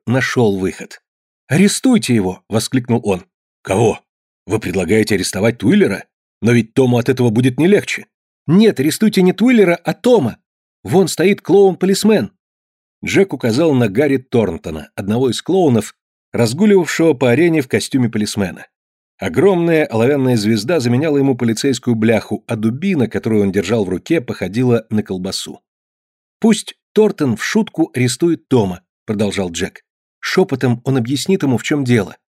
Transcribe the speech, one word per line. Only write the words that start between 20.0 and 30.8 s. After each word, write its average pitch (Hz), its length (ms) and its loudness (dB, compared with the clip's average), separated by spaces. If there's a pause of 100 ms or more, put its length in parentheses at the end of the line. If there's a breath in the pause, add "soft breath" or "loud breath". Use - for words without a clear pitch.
звезда 110 440 0
заменяла 131 380 0
ему 139 180 2
полицейскую 120 580 -2
бляху, 110 540 -2
а 117 80 -4
дубина, 131 520 -2
которую 107 340 -2
он 98 100 -2
держал 101 320 -2
в 90 40 -10
руке, 92 320 -2
походила 117 680 -2
на 107 120 -2
колбасу. 95 580 -10 (800)
«Пусть - 340 0 (180)
Тортон 156 440 0
в - 80 -8
шутку - 500 -2
арестует 131 540 -2
Тома», 98 340 0 (240)
продолжал 98 440 -4
Джек. 87 320 -10 (380)
«Шепотом 131 640 -2